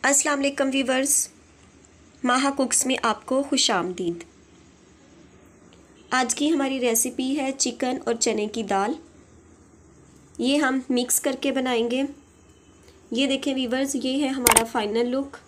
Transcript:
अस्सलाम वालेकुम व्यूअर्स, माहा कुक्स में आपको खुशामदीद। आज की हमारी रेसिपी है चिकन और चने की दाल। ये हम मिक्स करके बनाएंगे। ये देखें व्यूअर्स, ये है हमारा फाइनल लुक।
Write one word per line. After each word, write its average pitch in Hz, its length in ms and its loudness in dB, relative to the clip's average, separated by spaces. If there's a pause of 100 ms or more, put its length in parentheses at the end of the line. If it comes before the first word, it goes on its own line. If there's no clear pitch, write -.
अस्सलाम 285 320 2
वालेकुम 277 340 0
व्यूअर्स, 269 440 0 (1080)
माहा 262 280 2
कुक्स 269 360 0
में 262 180 0
आपको 226 380 0
खुशामदीद। 180 800 0 (1900)
आज 254 220 0
की 285 160 0
हमारी 269 300 2
रेसिपी 247 560 0
है 269 180 0
चिकन 269 460 -2
और 233 180 -2
चने 214 320 0
की 226 160 -6
दाल। 202 320 0 (1400)
ये 254 180 2
हम 269 240 2 (100)
मिक्स 247 280 0
करके 269 320 -2
बनाएंगे। 254 560 0 (1040)
ये 262 140 2
देखें 269 280 0
व्यूअर्स, 262 420 0
ये 262 200 0
है 285 120 0
हमारा 254 360 2
फाइनल 233 420 0
लुक। 269 300 -4 (100)